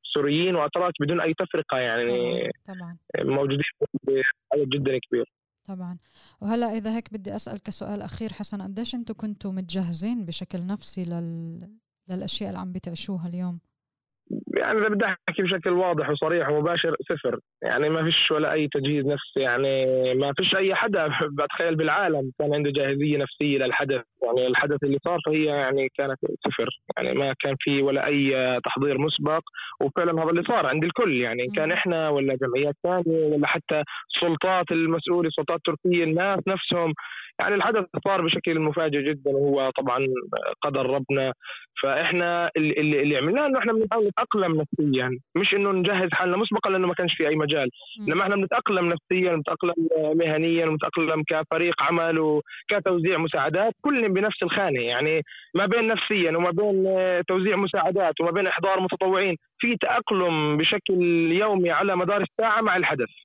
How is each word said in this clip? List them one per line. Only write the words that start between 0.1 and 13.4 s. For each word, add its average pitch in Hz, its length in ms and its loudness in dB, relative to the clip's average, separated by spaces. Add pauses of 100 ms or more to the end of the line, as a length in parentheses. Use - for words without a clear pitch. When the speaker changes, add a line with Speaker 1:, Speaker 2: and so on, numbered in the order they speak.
Speaker 1:
سوريين 151 420 2
وأتراك 170 440 0
بدون 156 220 0
أي 160 120 0
تفرقة، 160 440 -2
يعني، 120 640 0 (280)
Speaker 2:
طبعا، 175 300 -14 (160)
طبعا. 135 220 0
Speaker 1:
موجودين 139 260 0 (880)
بعدد 139 180 0
جدا 139 280 -2
كبير. 120 280 -2 (420)
Speaker 2:
طبعا. 180 300 -10 (440)
وهلأ 233 240 0
إذا 220 320 -4
هيك 226 160 -8
بدي 202 220 -10
أسأل 214 280 -8
كسؤال 202 380 -8
أخير 214 320 -8
حسن، 202 280 -8
قديش 196 340 -8
أنتوا 226 200 -6
كنتوا 202 360 -6
متجهزين 185 760 -4
بشكل 175 420 -8
نفسي 185 380 -6
لل-، 170 640 -8 (400)
للأشياء 196 400 -6
اللي 185 100 -8
عم 185 140 -8
بتعيشوها 175 540 -8
اليوم؟ 175 320 -6 (960)